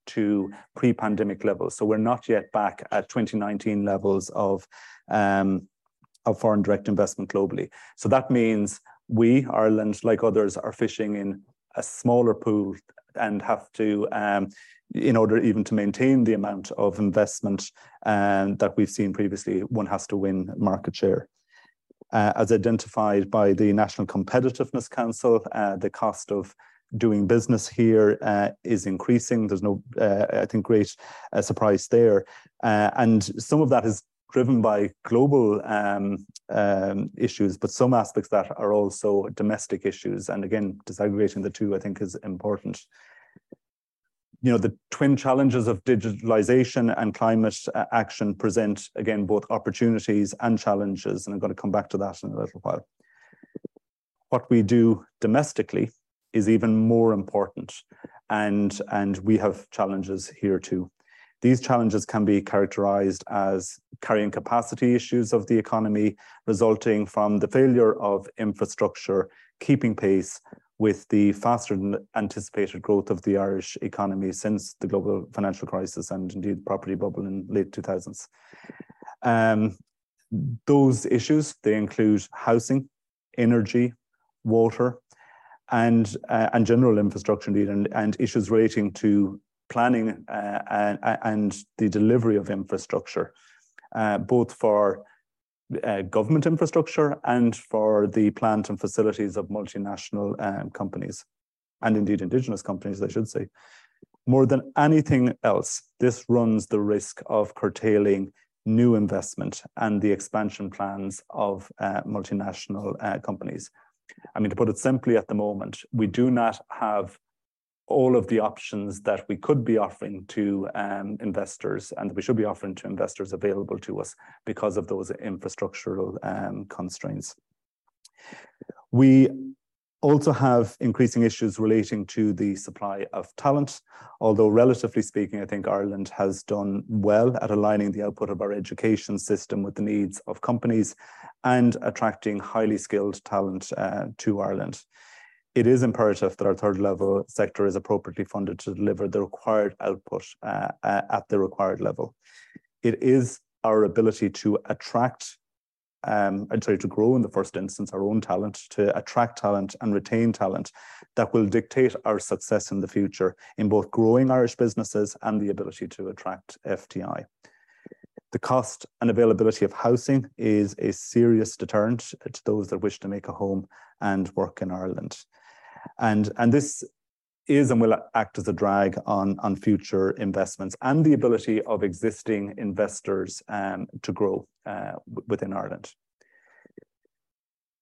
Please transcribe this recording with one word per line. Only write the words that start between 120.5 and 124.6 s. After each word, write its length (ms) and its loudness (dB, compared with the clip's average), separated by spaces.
um, 460 -6
investors 760 -6
and 140 -8
that 40 -10
we 80 -6
should 140 0
be 80 0
offering 300 -6
to 120 -14
investors 460 -6
available 460 -4
to 220 -10
us 140 -12
because 320 -4